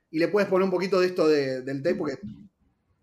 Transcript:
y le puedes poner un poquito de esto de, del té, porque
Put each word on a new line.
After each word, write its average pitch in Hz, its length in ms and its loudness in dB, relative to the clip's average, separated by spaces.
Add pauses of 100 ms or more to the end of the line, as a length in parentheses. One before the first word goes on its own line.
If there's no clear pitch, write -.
(100)
y 160 80 -6
le 165 100 2
puedes 196 200 2
poner 190 160 2
un 190 60 0
poquito 180 300 0
de 185 80 4
esto 175 180 0
de, 135 360 2
del 135 200 -8
té, 170 120 0
porque 143 240 -4 (840)